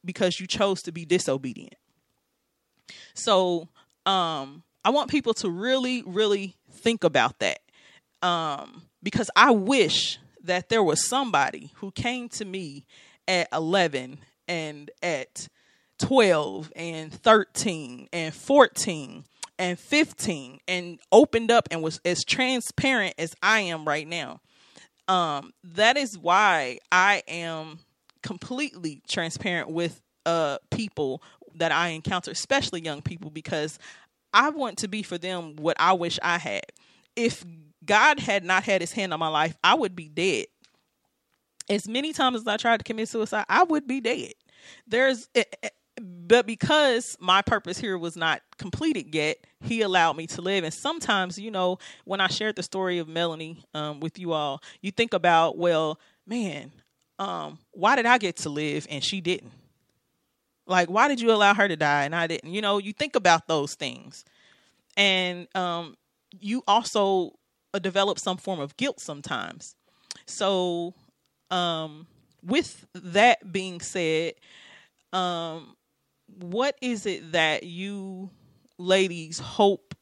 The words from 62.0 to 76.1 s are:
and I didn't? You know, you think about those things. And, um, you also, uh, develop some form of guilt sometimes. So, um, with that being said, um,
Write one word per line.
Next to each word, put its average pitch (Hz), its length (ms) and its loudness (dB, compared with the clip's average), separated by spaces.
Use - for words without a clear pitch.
and 156 100 -6
I 170 100 0
didn't? 165 280 -8
You 202 80 -4
know, 208 160 0
you 202 160 -6
think 294 240 -4
about 180 300 6
those 151 280 -2
things. 131 480 -12
And, 185 600 0
um, 170 420 -4
you 220 280 -6
also, 196 640 2
uh, 202 60 -4
develop 196 380 0
some 185 200 -4
form 180 240 -6
of 143 160 -10
guilt - 240 -4
sometimes. 143 720 -10
So, 180 680 -2
um, 165 560 -4
with - 520 -4
that 190 580 2
being 185 300 -6
said, 165 540 -2
um, 170 640 -6